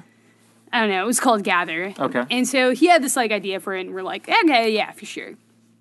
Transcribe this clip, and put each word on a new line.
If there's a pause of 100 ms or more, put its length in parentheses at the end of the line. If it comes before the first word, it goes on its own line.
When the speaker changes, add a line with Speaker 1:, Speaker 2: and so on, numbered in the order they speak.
(720)
Speaker 1:
I
don't
know.
It
was
called
Gather.
Speaker 2:
Okay.
Speaker 1:
And
so
he
had
this,
like,
idea
for
it,
and
we're
like,
"Okay,
yeah,
for
sure." (480)